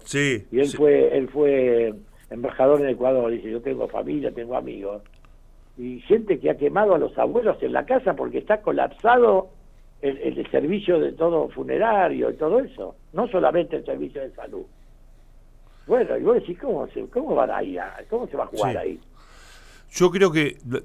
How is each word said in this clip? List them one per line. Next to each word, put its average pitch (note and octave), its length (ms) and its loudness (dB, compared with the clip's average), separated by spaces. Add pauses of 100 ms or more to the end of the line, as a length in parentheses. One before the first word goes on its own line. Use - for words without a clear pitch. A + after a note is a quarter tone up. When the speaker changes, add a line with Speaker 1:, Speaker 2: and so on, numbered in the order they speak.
Speaker 1:
Sí, C#3 460 -2
Speaker 2:
Y A#2+ 80 0
él C#3+ 80 4
Speaker 1:
sí. C3+ 100 -6
Speaker 2:
fue, C#3 400 6
él C3 120 -2
fue B2+ 640 2 (360)
embajador B2+ 520 2
en C#3+ 80 0
Ecuador. B2 420 0
Dice, A2 180 -6
yo A#2 120 -6
tengo A#2+ 260 -4
familia, B2 440 -6
tengo B2 240 -8
amigos. G#2 460 -8 (760)
Y B2 240 -10
gente G3+ 380 2
que D3+ 120 0
ha D3+ 60 -2
quemado F#3+ 360 2
a D#3+ 60 4
los - 180 -4
abuelos E3+ 460 0
en B2 100 -2
la B2+ 120 -2
casa G#3+ 300 0
porque C3 240 -6
está G#3+ 220 0
colapsado G3 880 2 (520)
el, C#3 160 -2
el C3 320 -6
servicio E3+ 500 0
de C#3+ 120 0
todo E3 380 0
funerario C#3 840 0
y - 40 -4
todo D#3+ 240 0
eso. - 360 -6 (180)
No G3+ 140 -2
solamente D#3+ 480 0
el - 100 -8
servicio C#3 360 -8
de C3 120 -12
salud. G#2 300 -14 (1200)
Bueno, F#3 300 2
y A#2+ 60 -4
vos G#3+ 120 4
decís, F3+ 240 -4
¿cómo E3 280 -4
se, A2+ 200 -10
cómo B3 280 -4
van A2 160 2
a G2+ 120 -4
ir F2+ 160 -8
a, F#2+ 180 -12 (120)
cómo A#3 180 -4
se - 100 -12
va B2+ 60 -2
a - 40 -10
jugar G#2+ 260 -2
Speaker 1:
Sí. F#2+ 40 -4
Speaker 2:
ahí? E2+ 220 -8 (920)
Speaker 1:
Yo F3 200 2
creo F#3+ 200 4
que, D3+ 260 0 (280)